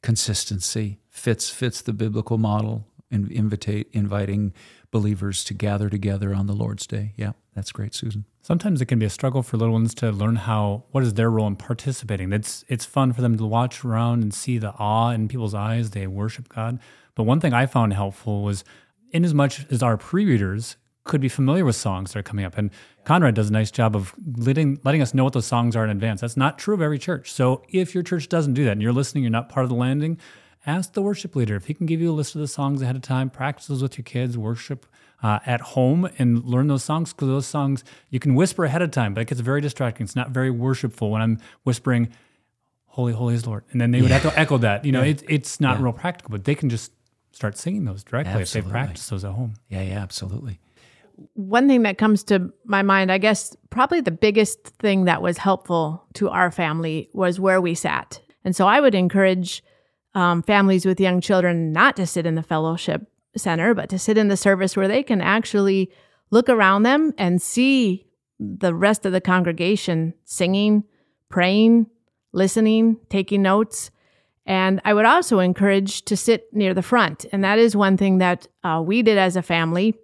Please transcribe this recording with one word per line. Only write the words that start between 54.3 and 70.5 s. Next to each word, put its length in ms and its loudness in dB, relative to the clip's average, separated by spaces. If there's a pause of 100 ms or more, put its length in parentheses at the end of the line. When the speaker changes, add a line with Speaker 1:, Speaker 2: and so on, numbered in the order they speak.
Speaker 3:
thing 260 2
that 160 2
was 160 -2
helpful 680 0 (120)
to 140 0
our 220 2
family 640 -4
was 260 0
where 220 4
we 120 0
sat. 460 -6 (240)
And 120 -2
so 120 4
I 140 6
would 120 6
encourage, 720 2 (500)
um, 300 2
families 420 4
with 140 0
young 220 2
children 500 2
not 240 4
to 100 -2
sit 200 -4
in 100 0
the 80 -2
fellowship 640 -2 (300)
center, 360 0
but 160 -4
to 100 -4
sit 180 0
in 120 4
the 80 2
service 400 2
where 120 2
they 140 0
can 180 0
actually 680 0 (420)
look 180 4
around 340 6
them 340 4
and 240 2
see 640 2 (340)
the 340 -2
rest 320 2
of 80 0
the 80 2
congregation 920 0 (120)
singing, 580 2 (460)